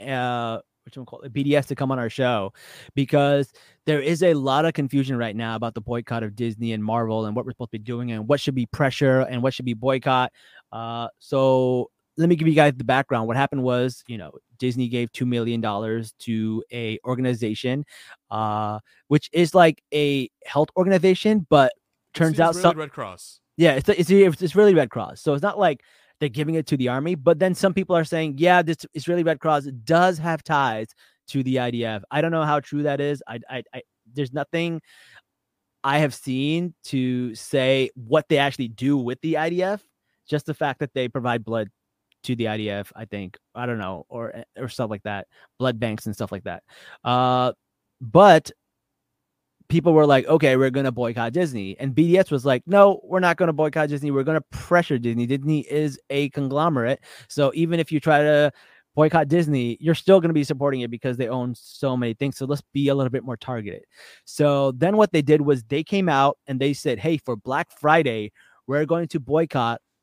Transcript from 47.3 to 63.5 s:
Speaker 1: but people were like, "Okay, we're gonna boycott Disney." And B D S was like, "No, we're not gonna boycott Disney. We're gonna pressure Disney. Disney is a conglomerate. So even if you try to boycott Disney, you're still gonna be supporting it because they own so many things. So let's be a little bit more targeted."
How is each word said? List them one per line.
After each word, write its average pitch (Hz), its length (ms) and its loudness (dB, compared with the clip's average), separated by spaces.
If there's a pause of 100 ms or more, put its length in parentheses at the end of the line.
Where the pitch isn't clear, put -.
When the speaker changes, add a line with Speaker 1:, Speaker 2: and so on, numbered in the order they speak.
Speaker 1:
but 160 520 6 (1160)
people 165 260 4
were 156 100 8
like, 135 220 4
"Okay, 143 300 4
we're 131 140 4
gonna 135 220 -2
boycott 117 400 -4
Disney." 123 460 -4
And 135 160 -6
B 165 140 4
D 180 100 6
S 190 120 2
was 131 140 -2
like, 131 220 2
"No, 196 380 6
we're 185 160 -2
not 170 180 2
gonna 165 160 2
boycott 151 340 0
Disney. 147 220 -4
We're 139 120 0
gonna 156 280 0
pressure 170 480 0
Disney. 120 260 -2
Disney 139 360 -2
is 147 380 -4 (120)
a 139 200 0
conglomerate. 139 680 -2 (280)
So 139 260 0
even 165 260 0
if - 100 -2
you 156 80 -2
try 147 200 4
to 147 340 4 (420)
boycott 156 340 4
Disney, 143 520 0
you're 160 140 2
still 190 260 6
gonna 165 140 0
be 147 100 2
supporting 135 380 -2
it 117 80 -6
because 120 260 -4
they 123 120 -4
own 123 280 -4
so - 400 -4
many 120 160 -2
things. 139 240 -6
So 139 80 -8
let's 139 180 -4 (120)
be 143 140 0
a 139 60 2
little 135 140 0
bit 117 160 -4
more 123 140 -8
targeted." 110 460 -10 (420)